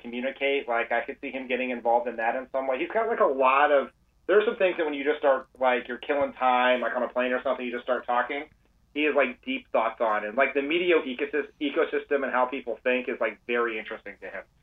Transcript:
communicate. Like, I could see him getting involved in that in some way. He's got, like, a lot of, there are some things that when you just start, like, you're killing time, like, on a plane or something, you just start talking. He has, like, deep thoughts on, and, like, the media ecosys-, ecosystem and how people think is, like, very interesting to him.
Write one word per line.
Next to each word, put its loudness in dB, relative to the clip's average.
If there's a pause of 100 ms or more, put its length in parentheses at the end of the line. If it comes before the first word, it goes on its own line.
communicate. -4
Like, -2
I 0
could -10
see -10
him -8
getting -2
involved 2
in -6
that -2
in -8
some -2
way. 0
He's -4
got, 0
like, 0
a 4
lot 4
of, 4 (360)
there 6
are 4
some -2
things 2
that 0
when -2
you -4
just 0
start, 2 (120)
like, 2
you're -6
killing 0
time, 4
like, -2
on 0
a -2
plane -2
or -2
something, -2
you -6
just -6
start -2
talking. -2 (500)
He 0
has, 2
like, 0
deep -6
thoughts 0
on, 0
and, -8
like, 2
the 0
media 2 (100)
ecosys-, -4 (140)
ecosystem -2
and -4
how 2
people -6
think 0
is, -4
like, -4
very -2
interesting -12
to -14
him. -12 (200)